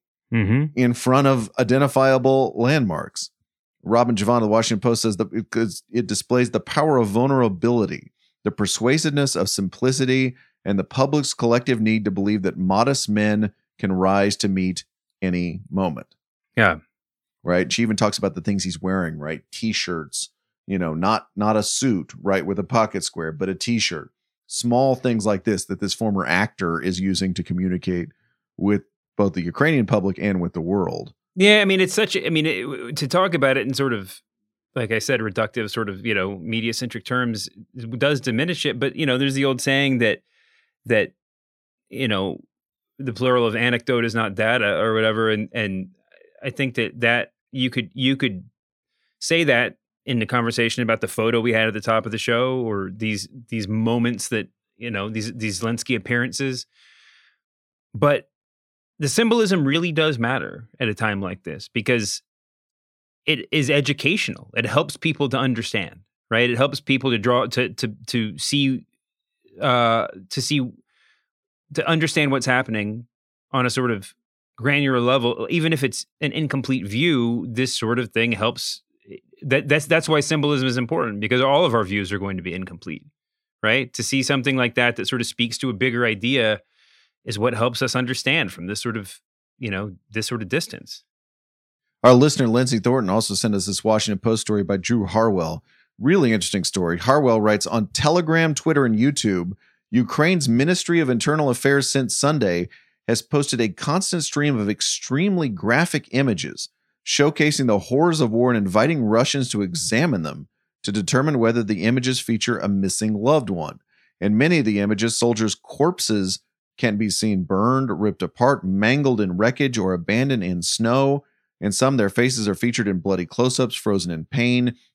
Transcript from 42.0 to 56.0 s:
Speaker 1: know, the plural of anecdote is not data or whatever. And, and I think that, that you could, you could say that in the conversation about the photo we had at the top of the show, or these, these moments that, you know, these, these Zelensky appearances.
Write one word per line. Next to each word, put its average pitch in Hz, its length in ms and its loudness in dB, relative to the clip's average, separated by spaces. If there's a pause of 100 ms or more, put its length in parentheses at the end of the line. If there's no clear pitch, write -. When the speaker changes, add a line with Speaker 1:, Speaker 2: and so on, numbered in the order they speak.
Speaker 1:
know, 98 320 -2 (580)
the 131 160 -6
plural 123 320 2
of 110 100 -2
anecdote 120 480 0
is 113 120 -4
not 110 180 -2
data 107 460 0
or 110 160 0
whatever. 110 340 2
And, 110 240 -2
and 95 360 -6 (520)
I 135 80 -6
think 131 240 -4
that, 120 280 -4
that 117 320 0 (180)
you 131 180 -2
could, 123 240 -4
you 131 240 0
could 101 280 -4 (760)
say 165 240 0
that 123 340 2 (300)
in 123 100 0
the 113 80 0
conversation 117 560 0
about 113 200 0
the 107 60 -2
photo 113 320 0
we 117 140 0
had 110 140 2
at 107 80 -4
the 107 60 -6
top 113 260 0
of 104 40 -6
the 110 60 -6
show, 123 440 -2
or 101 300 -4
these, 107 380 -6 (200)
these 110 180 -6
moments 117 600 -2
that, 107 180 -4 (280)
you 117 140 -12
know, 101 180 -6
these, 110 280 -6
these 107 260 -6
Zelensky 113 340 -2
appearances. 123 720 -4 (1300)